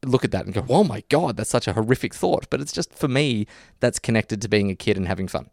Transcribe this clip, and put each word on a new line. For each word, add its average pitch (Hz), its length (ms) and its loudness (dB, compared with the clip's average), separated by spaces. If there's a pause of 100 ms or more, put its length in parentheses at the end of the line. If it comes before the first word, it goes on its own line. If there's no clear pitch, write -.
look 131 220 2
at 127 60 -2
that - 160 -2
and 98 80 -6
go, 104 160 -2
"Oh 185 120 6
my 117 280 -2
God, 143 260 2
that's 110 140 -4
such - 180 0
a 95 60 -2
horrific 113 400 0
thought." - 340 0
But 135 140 -2
it's 147 100 -10
just, - 220 -6
for - 140 -2
me, 127 380 0 (340)
that's 120 180 0
connected 110 420 0
to 110 80 -4
being 101 220 4
a 92 40 -4
kid 101 220 0
and 95 100 0
having 95 220 -4
fun. - 240 -6